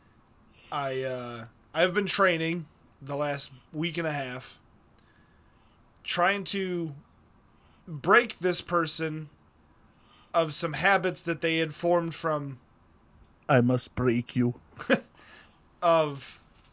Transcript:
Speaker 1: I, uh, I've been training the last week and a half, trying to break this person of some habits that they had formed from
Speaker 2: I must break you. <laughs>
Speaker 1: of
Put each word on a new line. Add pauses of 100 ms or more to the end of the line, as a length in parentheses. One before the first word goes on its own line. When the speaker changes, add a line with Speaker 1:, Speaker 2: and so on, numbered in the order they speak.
(720)
Speaker 1:
I,
uh, (300)
I've
been
training (380)
the
last (220)
week
and
a
half, (1400)
trying
to (920)
break
this
person (1040)
of
some
habits
that
they
had
formed
from (920)
Speaker 2:
I
must
break
you. (340)
<laughs> (880)
Speaker 1:
of (320)